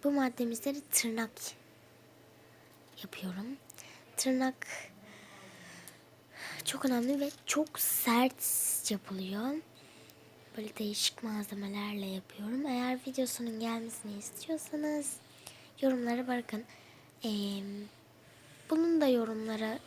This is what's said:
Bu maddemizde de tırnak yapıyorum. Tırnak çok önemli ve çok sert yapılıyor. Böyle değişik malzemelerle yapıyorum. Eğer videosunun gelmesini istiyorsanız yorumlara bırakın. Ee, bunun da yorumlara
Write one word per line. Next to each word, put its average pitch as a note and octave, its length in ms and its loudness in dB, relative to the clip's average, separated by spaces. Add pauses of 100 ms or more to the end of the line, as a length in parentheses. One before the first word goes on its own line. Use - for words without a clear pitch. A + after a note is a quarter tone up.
Bu C#4+ 60 6
maddemizde B3+ 640 2
de C#4+ 60 -8
tırnak A3+ 500 0 (1700)
yapıyorum. G3 540 -6 (600)
Tırnak C4 500 2 (2000)
çok - 200 -4
önemli B3+ 360 4
ve C#4+ 100 0 (160)
çok - 340 2
sert - 1080 4
yapılıyor. G3 640 -2 (1000)
Böyle G#3+ 200 -6
değişik - 460 0
malzemelerle G3+ 840 -2
yapıyorum. G#3 600 -4
Eğer B3+ 400 0
videosunun A#3+ 540 -2
gelmesini A3+ 580 -4
istiyorsanız D4+ 920 -2 (680)
yorumlara B3 460 4
bırakın. A#3+ 380 -2 (600)
Ee, A#3 40 0 (1400)
bunun E4 300 6
da D4 60 6
yorumlara A3 800 2